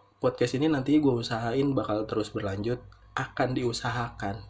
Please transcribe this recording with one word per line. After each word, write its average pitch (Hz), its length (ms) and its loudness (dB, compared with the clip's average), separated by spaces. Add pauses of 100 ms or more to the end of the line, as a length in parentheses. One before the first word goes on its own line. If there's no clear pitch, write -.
(180)
podcast 123 400 0
ini 151 80 2
nanti 143 320 4
gue 135 160 6
usahain 120 560 0
bakal 107 320 0
terus 107 320 -2
berlanjut, 104 480 -2 (320)
akan - 400 -2
diusahakan. 117 960 -4